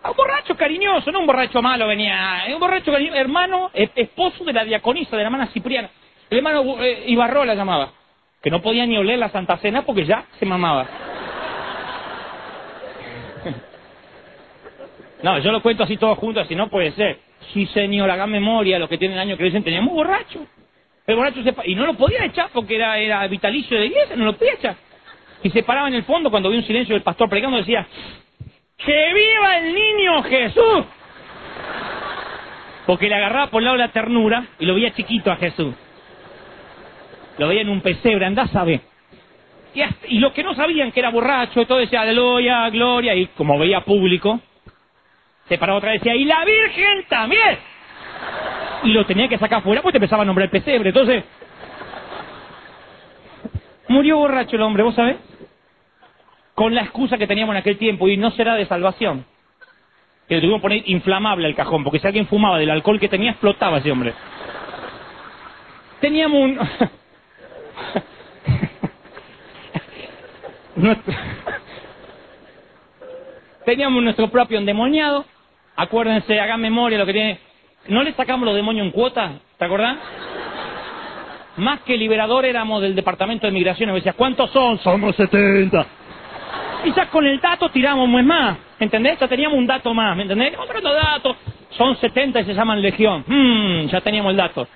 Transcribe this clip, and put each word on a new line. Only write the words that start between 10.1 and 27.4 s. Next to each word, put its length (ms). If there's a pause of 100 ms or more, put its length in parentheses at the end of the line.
se 80
mamaba. 400 (2500)
<laughs> 320 (1500)
No, 160
yo 120
lo 120
cuento 200
así 140
todo 180
junto, 260
así 140
no 140
puede 240
ser. 260 (340)
Sí, 160
señor, 420
haga 160
memoria, 520
los 100
que 100
tienen 200
años 200
que 60
dicen, 200
teníamos 300
borracho. 520 (600)
El 80
borracho 280
se 100
pa-, 140
y 80
no 120
lo 80
podía 300
echar 280
porque 220
era, 240
era 300
vitalicio 480
de 80
la 20
iglesia, 300
no 80
lo 120
podía 180
echar. 200 (680)
Y 80
se 120
paraba 260
en 60
el 100
fondo 260
cuando 180
había 120
un 60
silencio 280
del 80
pastor 260
predicando, 300